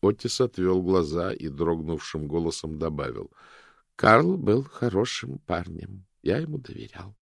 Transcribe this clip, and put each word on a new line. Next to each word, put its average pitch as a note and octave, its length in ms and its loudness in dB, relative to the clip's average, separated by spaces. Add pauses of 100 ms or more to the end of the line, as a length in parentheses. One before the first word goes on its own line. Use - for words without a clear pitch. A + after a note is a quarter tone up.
Отис G#2 380 0
отвел F#2 420 2
глаза F2 500 0
и - 160 -8
дрогнувшим D#2+ 800 -2
голосом D#2+ 500 -4
добавил: D2 540 -6 (640)
«Карл D#3 400 6
был A#2+ 260 2
хорошим A#2+ 760 -2
парнем. F2 680 -8 (180)
Я F#2+ 160 2
ему D#3 200 -6
доверял». G2+ 580 -14 (120)